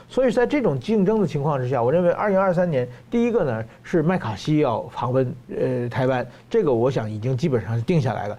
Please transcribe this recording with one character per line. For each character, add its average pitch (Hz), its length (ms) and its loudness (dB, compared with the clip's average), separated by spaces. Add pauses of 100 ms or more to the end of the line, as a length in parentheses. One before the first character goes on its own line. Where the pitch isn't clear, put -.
所 262 180 2
以 233 60 2
在 240 120 2
这 277 160 0
种 170 200 0
竞 202 260 2
争 220 140 2
的 185 60 2
情 143 140 -2
况 147 160 0
之 127 120 -2
下， 127 120 0
我 123 120 2
认 175 100 2
为 175 80 4
二 208 200 0
零 190 100 2
二 190 120 2
三 180 160 0
年 127 200 0 (200)
第 233 140 0
一 240 80 2
个 214 140 2
呢 113 200 -4 (200)
是 170 180 0
麦 180 160 2
卡 110 160 -6
锡 151 240 0
要 123 300 2
访 - 240 -6
问， 127 200 0 (240)
呃， 127 320 -2
台 131 200 -2
湾， 127 180 -2 (240)
这 226 140 2
个 139 100 2
我 120 160 2
想 120 180 -4
已 107 80 -6
经 123 200 -2
基 170 120 0
本 117 160 0
上 113 120 -4
是 117 60 -2
定 170 180 2
下 117 120 0
来 101 140 -6
了， 104 120 -8